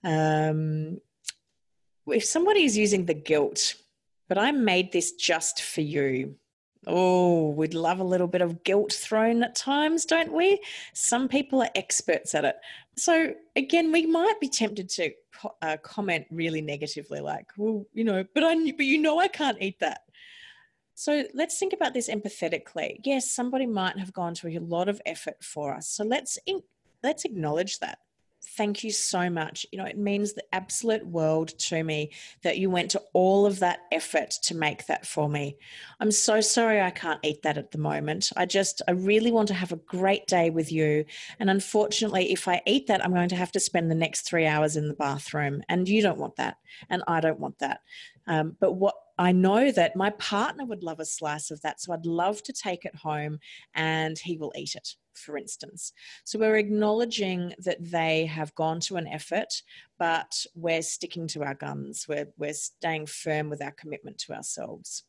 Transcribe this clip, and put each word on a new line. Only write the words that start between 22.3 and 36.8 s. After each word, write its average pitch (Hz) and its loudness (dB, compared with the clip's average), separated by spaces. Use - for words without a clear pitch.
Yes, 269 0
somebody 247 -2
might 196 -2
have 185 -8
gone 170 -4
to 170 -10
a 165 -6
lot 170 -2
of 202 -4
effort - -8
for 147 -6
us. 160 -10
So - -6
let's 247 -2
in-, 381 -4
let's 294 -2
acknowledge 175 -2
that. - -8
"Thank 208 -2
you 220 -4
so 180 0
much. 160 -4
You - -10
know, 190 -6
it - -8
means 202 0
the - -10
absolute 214 -2
world 160 0
to 160 -2
me 151 -2
that - 0
you 190 2
went 180 0
to 196 -2
all 190 6
of 196 2
that 180 2
effort 156 -2
to 170 -2
make 151 -2
that - -4
for 151 0
me. 143 -4
I'm 214 2
so 214 4
sorry 220 4